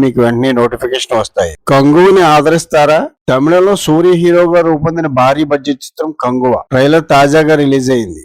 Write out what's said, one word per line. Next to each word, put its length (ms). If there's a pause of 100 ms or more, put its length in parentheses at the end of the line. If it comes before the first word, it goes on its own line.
మీకు 220
వెంటనే 340
నోటిఫికేషన్ 600
వస్తాయి. 340 (180)
కంగువని 520 (100)
ఆదరిస్తారా? 680 (320)
తమిళంలో 420 (120)
సూర్య 280 (100)
హీరోగా 460
రూపొందిన 380 (140)
భారీ 320
బడ్జెట్ 320
చిత్రం 260 (140)
కంగువ 280 (200)
ట్రైలర్ 420
తాజాగా 480
రిలీజ్ 340
అయింది. 280